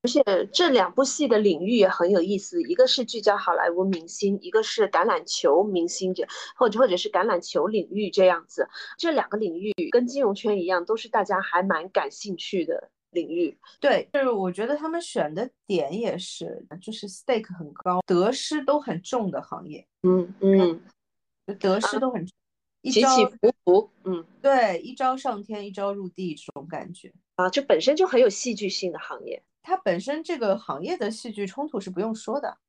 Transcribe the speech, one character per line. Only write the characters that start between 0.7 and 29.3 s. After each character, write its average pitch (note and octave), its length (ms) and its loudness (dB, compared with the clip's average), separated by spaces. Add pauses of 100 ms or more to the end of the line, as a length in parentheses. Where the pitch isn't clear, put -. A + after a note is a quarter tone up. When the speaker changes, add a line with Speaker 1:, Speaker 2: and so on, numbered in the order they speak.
Speaker 1:
两 G#3 220 4
部 C4+ 120 2
戏 C4+ 240 -2
的 A3+ 100 4
领 F#3 240 2
域 A3 140 0
也 G3+ 120 6
很 F3 220 2
有 G3 100 4
意 G3 160 0
思， F3+ 260 -4
一 D4 120 -4
个 B4+ 140 6
是 C4 160 0
聚 A3+ 160 -8
焦 G3+ 160 4
好 F3+ 180 0
莱 - 160 2
坞 F3 140 0
明 E3+ 240 -2
星， G3+ 320 -2
一 F3 100 -14
个 A3 100 4
是 G#3+ 300 0
橄 F3 160 2
榄 A3+ 160 0
球 D#3 400 4
明 F#3 240 0
星 F#3 260 -4
这， F3 140 -4 (300)
或 B3+ 120 2
者， G#3+ 120 -2
或 B3+ 80 6
者 F#3 80 2
是 - 120 -4
橄 F#3 160 0
榄 G#3 140 0
球 E3+ 300 -2
领 G#3+ 240 -2
域 G3 180 -2
这 F#3+ 140 4
样 F3 240 4
子。 - 180 -4 (320)
这 E4+ 140 0
两 C4 160 0
个 G#3 100 -4
领 F#3+ 180 -4
域 G3+ 160 -6 (200)
跟 B3 120 4
金 B3+ 160 -4
融 B3 140 2
圈 G#3 240 -2
一 F3 60 -2
样， F3+ 200 0
都 G#3+ 120 -2
是 A3+ 120 -12
大 F#3 140 0
家 F#3+ 180 0
还 F3+ 220 0
蛮 F3+ 280 -2
感 F#3 200 -2
兴 G3 260 -10
趣 F3 280 -4
的 - 260 -6 (220)
领 E3 180 -4
域。 E3 260 -2 (240)
Speaker 2:
对， A#3+ 320 2
就 D4 80 0
是 C4 80 2
我 F#3+ 240 0
觉 G3+ 140 -4
得 C#4+ 100 -2
他 D4+ 140 -6
们 E4+ 100 -4
选 E3+ 340 -4
的 A3 140 -4 (180)
点 F#3 320 -2
也 A3 200 -4
是， - 480 -12 (160)
就 A3 100 -12
是 G#3 160 -12
stake A3 480 -4
很 D#3 160 -14
高， F3+ 340 -2
得 F#3 240 4
失 D4 320 -4
都 C#4 160 2
很 A3+ 220 -4
重 G#3+ 300 -4
的 C#3 100 -6
行 - 260 -14
业。 D3+ 200 -16 (160)
Speaker 1:
嗯， F#3 380 2
嗯。 F#3+ 420 6 (760)
Speaker 2:
得 F#3+ 220 2
失 - 180 0
都 C4 120 0
很 F#3 160 -6
重， - 80 -20
Speaker 1:
啊， - 100 -20 (380)
Speaker 2:
一 - 80 -4
招 C4 260 6
Speaker 1:
起 B3 80 8
起 - 60 2 (100)
伏 A#3 140 4 (100)
伏， F#3 260 6 (120)
嗯。 F3+ 200 -6 (200)
Speaker 2:
对， A#3+ 380 4
一 B3+ 140 -16
招 C4 220 0
上 A#3+ 260 -6
天， G#3 240 -10
一 G3+ 40 -12
招 G3+ 240 -4
入 G3 160 -8
地 F3+ 240 -6
这 - 180 -16
种 C#3 160 -14
感 D#3 240 -10
觉。 - 180 -20 (260)
Speaker 1:
啊， F3+ 120 2
这 C4+ 140 0
本 G3 180 4
身 C#4 160 2
就 F4+ 100 4
很 A#3+ 140 2
有 B3 80 8
戏 A3 260 -4
剧 G3+ 140 -6
性 F#3 240 -4
的 D3+ 60 -10
行 C#3 260 -14
业。 - 180 -12 (240)